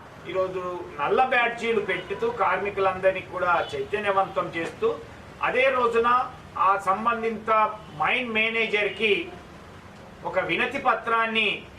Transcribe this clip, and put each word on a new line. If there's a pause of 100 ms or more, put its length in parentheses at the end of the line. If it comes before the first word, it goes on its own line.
(320)
ఈరోజు (380)
నల్ల (140)
బ్యాడ్జీలు
పెట్టుతూ (140)
కార్మికులందరినీ (120)
కూడా (200)
చైతన్యవంతం
చేస్తూ, (600)
అదే (140)
రోజున (580)
ఆ (160)
సంబంధిత (500)
మైన్
మేనేజర్కి (1160)
ఒక (100)
వినతి
పత్రాన్ని (320)